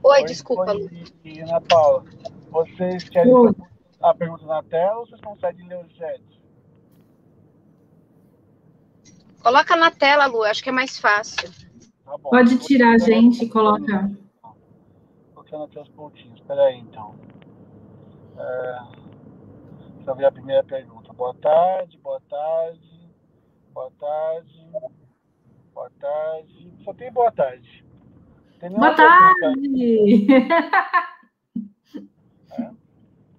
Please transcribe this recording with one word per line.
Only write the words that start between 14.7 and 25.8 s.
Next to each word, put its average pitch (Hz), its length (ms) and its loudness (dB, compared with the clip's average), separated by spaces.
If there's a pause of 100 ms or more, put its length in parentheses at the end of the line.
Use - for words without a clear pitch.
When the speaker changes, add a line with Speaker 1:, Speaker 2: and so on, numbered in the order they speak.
Speaker 2:
Colocando 151 300 -16
aqui 147 160 -18
os 143 100 -20
pontinhos. - 520 -20
Peraí, 139 380 0
então. 110 360 -20 (1200)
É, 127 420 -12 (1160)
deixa - 160 -14
eu 262 40 -6
ver 269 100 -6
a 277 60 2
primeira 269 320 -4
pergunta. - 500 -16
Boa - 220 -10
tarde, 175 640 -2
boa 135 300 -12
tarde, 165 800 -10 (640)
boa 131 260 -16
tarde, 160 680 -10 (1040)
boa 123 260 -16